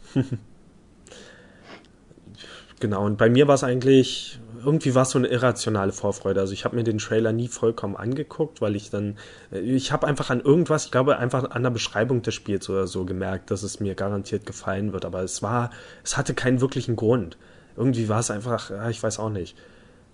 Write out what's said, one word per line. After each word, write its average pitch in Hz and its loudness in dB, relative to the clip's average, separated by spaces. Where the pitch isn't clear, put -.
<laughs> 135 4
Genau, 101 0
und 104 0
bei 117 6
mir 127 6
war's 139 6
eigentlich, 131 4
irgendwie 143 2
war's 127 6
so - 2
eine 123 4
irrationale 113 0
Vorfreude. 98 -2
Also 98 -2
ich 98 -10
hab - -2
mir 117 0
den 110 0
Trailer 110 0
nie 117 -2
vollkommen 113 -2
angeguckt, 135 -4
weil 104 0
ich 101 -8
dann, 104 -4
äh, 95 -6
ich 127 -2
hab 147 -4
einfach 139 0
an 123 0
irgendwas, 156 4
ich - -12
glaube 135 4
einfach 127 0
an 120 -4
der 127 2
Beschreibung 117 0
des 110 -4
Spiels - -4
oder 95 0
so 92 -4
gemerkt, 92 -6
dass 98 -4
es 98 -8
mir 98 -2
garantiert 101 -4
gefallen 98 -4
wird. 92 -6
Aber 92 -6
es - -8
war, 120 -2
es - -6
hatte 139 -2
keinen 127 2
wirklichen 131 -2
Grund. 107 0
Irgendwie 117 0
war's 107 0
einfach, 107 -4
ja, 101 -6
ich 110 -6
weiß 110 -2
auch 107 -4
nicht. 92 -6